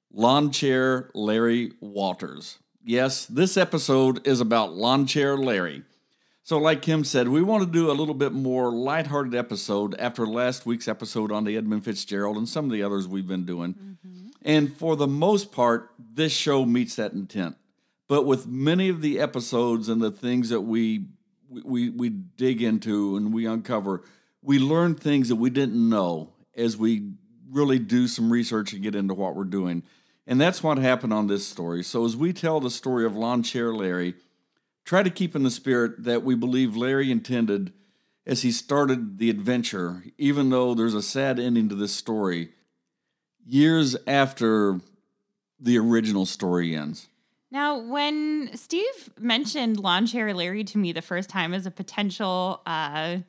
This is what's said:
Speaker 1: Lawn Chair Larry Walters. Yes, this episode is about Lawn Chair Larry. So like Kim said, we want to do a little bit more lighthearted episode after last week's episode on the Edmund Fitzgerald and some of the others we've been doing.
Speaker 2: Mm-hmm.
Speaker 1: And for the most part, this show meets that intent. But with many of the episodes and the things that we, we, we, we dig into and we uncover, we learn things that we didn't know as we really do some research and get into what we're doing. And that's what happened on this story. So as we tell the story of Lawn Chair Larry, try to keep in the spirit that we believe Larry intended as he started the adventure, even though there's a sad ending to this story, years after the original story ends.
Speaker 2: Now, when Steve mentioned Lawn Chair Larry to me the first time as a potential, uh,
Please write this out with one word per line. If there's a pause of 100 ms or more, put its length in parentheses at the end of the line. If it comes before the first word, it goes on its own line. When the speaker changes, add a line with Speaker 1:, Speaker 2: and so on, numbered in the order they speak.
(120)
Speaker 1:
Lawn
Chair
Larry
Walters. (260)
Yes,
this
episode
is
about
Lawn
Chair
Larry. (640)
So
like
Kim
said,
we
want
to
do
a
little
bit
more
lighthearted
episode
after
last
week's
episode
on
the
Edmund
Fitzgerald
and
some
of
the
others
we've
been
doing.
Speaker 2:
Mm-hmm. (140)
Speaker 1:
And
for
the
most
part,
this
show
meets
that
intent. (520)
But
with
many
of
the
episodes
and
the
things
that
we, (420)
we,
we,
we
dig
into
and
we
uncover, (400)
we
learn
things
that
we
didn't
know (260)
as
we (400)
really
do
some
research
and
get
into
what
we're
doing. (440)
And
that's
what
happened
on
this
story.
So
as
we
tell
the
story
of
Lawn
Chair
Larry, (720)
try
to
keep
in
the
spirit
that
we
believe
Larry
intended (540)
as
he
started
the
adventure, (140)
even
though
there's
a
sad
ending
to
this
story, (960)
years (100)
after (800)
the
original
story
ends. (420)
Speaker 2:
Now,
when
Steve
mentioned
Lawn
Chair
Larry
to
me
the
first
time
as
a
potential,
uh, (100)